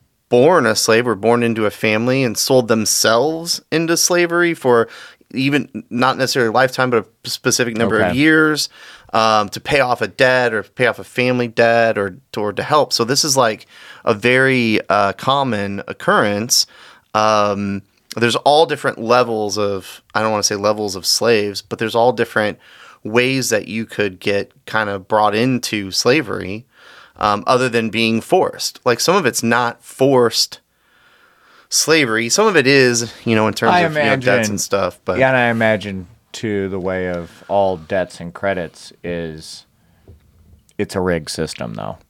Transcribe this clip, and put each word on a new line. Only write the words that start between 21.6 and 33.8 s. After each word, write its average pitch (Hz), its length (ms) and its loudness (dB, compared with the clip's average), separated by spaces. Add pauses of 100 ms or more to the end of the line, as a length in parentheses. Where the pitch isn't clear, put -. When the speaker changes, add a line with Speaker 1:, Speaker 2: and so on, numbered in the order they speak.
Speaker 1:
but - 160 -10
there's 110 160 -4
all 120 180 4
different 110 460 -2 (440)
ways 123 460 0
that 107 180 -2
you 110 200 -6
could 95 320 -4
get 101 320 -4 (160)
kind 110 220 -2
of 98 180 -8
brought 107 260 4
into 110 560 -2
slavery, 101 760 -2 (500)
um, 104 320 0
other 127 220 2
than 113 200 -2
being 113 320 0
forced. - 640 -2
Like, 120 140 2
some 170 160 0
of 190 100 0
it's 113 160 -2
not 120 420 -2
forced 127 760 0 (1120)
slavery. 117 600 2
Some 202 180 2
of 202 80 0
it 131 120 4
is, 123 460 2 (120)
you 117 100 2
know, 107 120 4
in 110 60 0
terms - 200 0
Speaker 2:
I 180 80 4